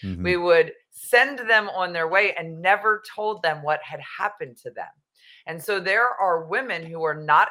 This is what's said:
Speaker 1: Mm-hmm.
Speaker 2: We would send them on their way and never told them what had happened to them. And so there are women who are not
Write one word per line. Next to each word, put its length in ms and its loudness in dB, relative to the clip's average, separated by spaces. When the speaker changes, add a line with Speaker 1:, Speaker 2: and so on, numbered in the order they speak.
Speaker 1:
Mm-hmm. 200 -8
Speaker 2:
We 140 0
would 360 4
send 480 2
them 200 4
on 240 -4
their 140 -2
way 280 2
and 260 -10
never 400 2
told 260 -4
them 220 -2
what 180 0
had 200 -14
happened 560 -8
to 120 -16
them. 180 -12
And 160 -12
so 160 -2
there 280 2
are 360 0
women 420 -6
who 180 -10
are 120 0
not 360 4